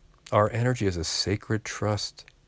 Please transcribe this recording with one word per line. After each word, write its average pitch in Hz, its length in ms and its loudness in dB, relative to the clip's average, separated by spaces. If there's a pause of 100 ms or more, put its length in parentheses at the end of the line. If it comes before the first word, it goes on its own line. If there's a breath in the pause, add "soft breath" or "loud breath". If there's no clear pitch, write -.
(320)
our 107 200 4
energy 120 360 0
is 87 100 0
a 82 60 -4
sacred - 600 -2
trust - 640 -4 (220)